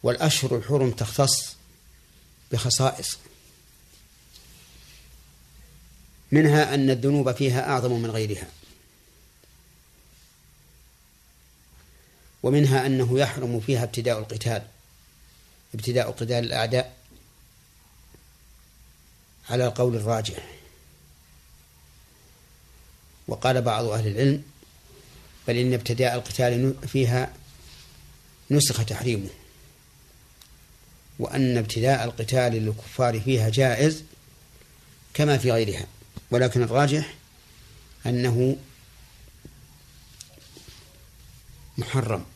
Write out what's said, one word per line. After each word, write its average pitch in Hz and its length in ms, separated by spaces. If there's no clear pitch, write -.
والأشهر 127 540
الحرم 127 340
تختص - 640
بخصائص، - 680
منها 147 420
أن 135 160
الذنوب 135 420
فيها 131 380
أعظم 123 320
من 117 100
غيرها، 107 360
ومنها 135 420
أنه 131 340
يحرم 120 400
فيها 117 240
ابتداء 117 360
القتال، 110 480
ابتداء 120 380
قتال 117 200
الأعداء 120 680
على 123 160
القول 123 300
الراجح. 110 540
وقال 127 340
بعض 117 240
أهل 110 220
العلم: 139 360
"بل 120 100
إن 127 160
ابتداء 123 420
القتال 123 600
فيها 127 460
نسخ 139 340
تحريمه، 107 440
وأن 127 380
ابتداء 117 460
القتال 120 480
للكفار 110 680
فيها 113 300
جائز 135 540
كما 147 240
في 123 140
غيرها، 104 360
ولكن 123 320
الراجح 139 500
أنه 123 520
محرم 113 480